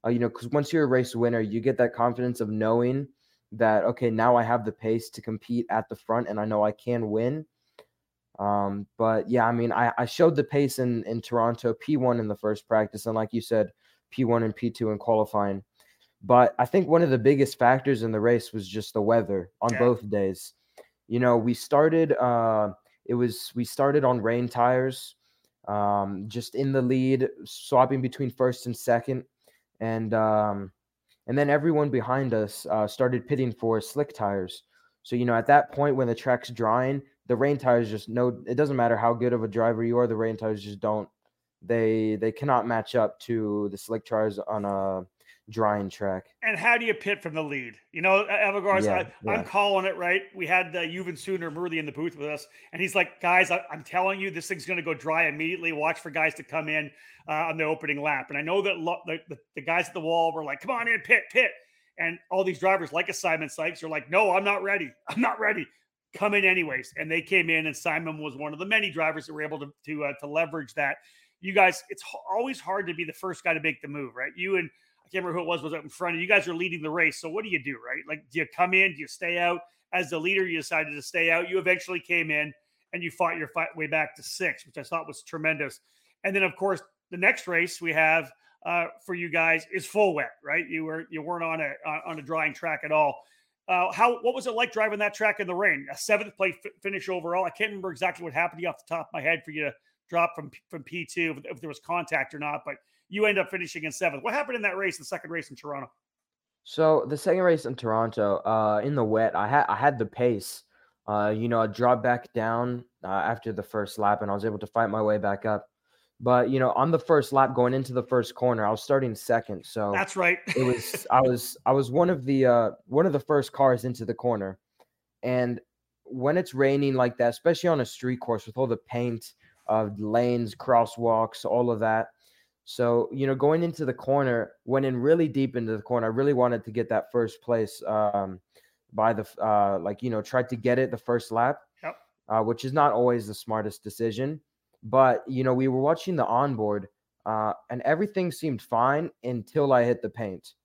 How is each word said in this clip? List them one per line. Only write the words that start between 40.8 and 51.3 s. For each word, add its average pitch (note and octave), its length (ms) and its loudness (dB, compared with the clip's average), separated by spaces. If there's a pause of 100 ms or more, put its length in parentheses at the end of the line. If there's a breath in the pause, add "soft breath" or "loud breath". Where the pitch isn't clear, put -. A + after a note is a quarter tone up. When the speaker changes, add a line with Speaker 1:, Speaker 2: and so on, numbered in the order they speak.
Speaker 1:
they, A2 540 2
they A2 160 -2
cannot B2 360 0
match A2+ 280 -2
up A2 260 0
to G#2 480 -2
the G2 80 -10
slick A2+ 280 -8
tires G#2+ 340 -2
on G#2 260 -4
a G2 400 -2 (440 soft breath)
drying G#2 400 0
track. F#2+ 380 -6 (160)
Speaker 2:
And A3 140 0
how A#3 200 4
do A#3 80 -2
you A3 80 0
pit G3+ 280 -4
from D#3+ 120 -10
the D#3+ 80 -4
lead? C3+ 340 -8 (180)
You D3+ 80 -6
know, F#3+ 220 4
E-, G3 60 -4
Evagores, G3 560 2
Speaker 1:
Yeah, F3+ 100 2
Speaker 2:
I, - 360 -4
I'm - 80 0
Speaker 1:
yeah. - 40 -6
Speaker 2:
calling G3 420 2
it, F#3 100 -2
right? F3+ 280 0 (120)
We F#3 100 -6
had, F3 300 0
uh, F3 60 -2
Yuven E3+ 360 -6
Sooner E3+ 320 -4